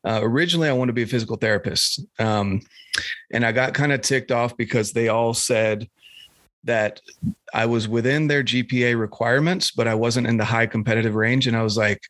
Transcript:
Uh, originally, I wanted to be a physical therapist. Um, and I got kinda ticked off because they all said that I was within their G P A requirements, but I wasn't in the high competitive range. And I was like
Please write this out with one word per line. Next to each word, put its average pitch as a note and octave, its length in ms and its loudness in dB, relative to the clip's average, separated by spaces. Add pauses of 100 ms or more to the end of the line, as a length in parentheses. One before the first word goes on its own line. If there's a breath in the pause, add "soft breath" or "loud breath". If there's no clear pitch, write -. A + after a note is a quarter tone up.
Uh, A2 180 -2
originally, D#3+ 460 0
I C#3 60 2
wanted B2 160 0
to A2+ 40 -4
be A#2+ 100 0
a - 20 -4
physical A2+ 300 -2
therapist. - 680 -2 (140)
Um, G#2 420 0 (720 loud breath)
and A#2+ 120 0
I A2+ 80 0
got B2 220 0
kinda C#3+ 240 2
ticked - 320 -2
off A#2+ 260 0
because A2 360 -2
they A2+ 160 0
all A2+ 240 2
said A2 560 0 (760 loud breath)
that A2 360 -2 (540)
I A2+ 120 0
was A2+ 220 0
within C3 400 0
their C#3+ 140 0
G A#2+ 200 0
P B2 220 0
A A#2+ 100 2
requirements, A#2+ 760 0
but A#2 180 0
I A2 60 2
wasn't A#2 320 0
in A#2 100 2
the G#2+ 80 2
high A2+ 220 2
competitive A2 480 0
range. A#2+ 320 2
And A#2 100 2
I A2+ 60 2
was G#2+ 140 0
like G#2 340 0